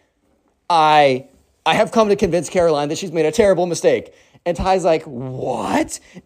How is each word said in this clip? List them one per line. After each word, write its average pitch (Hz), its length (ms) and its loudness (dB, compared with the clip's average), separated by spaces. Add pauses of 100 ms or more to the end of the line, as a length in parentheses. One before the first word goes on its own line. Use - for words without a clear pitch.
(720)
"I, 151 560 4 (400)
I 160 80 2
have 214 180 0
come 220 160 2
to 202 80 2
convince 170 320 -2
Caroline 156 400 0
that 151 100 -6
she's 180 140 -10
made 160 140 0
a 156 60 0
terrible 185 340 2
mistake." 156 480 0 (320)
And 175 100 -2
Ty's 185 280 0
like, 160 200 0
"What?" 127 960 -6 (260)